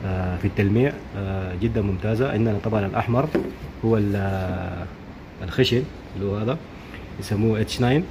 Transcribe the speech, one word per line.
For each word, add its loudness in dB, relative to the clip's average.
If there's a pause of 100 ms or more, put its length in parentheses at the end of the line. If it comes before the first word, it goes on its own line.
آه، 0
في -2
التلميع، 4 (240)
آه، -4
جدًا 2
ممتازة. 0
عندنا 2
طبعًا 2
الأحمر 2 (580)
هو 6
ال-، 2
آه، -2 (580)
الخشن 2 (320)
اللي -2
هو -2
هذا 0 (640)
يسموه 2
اتش -2
ناين 4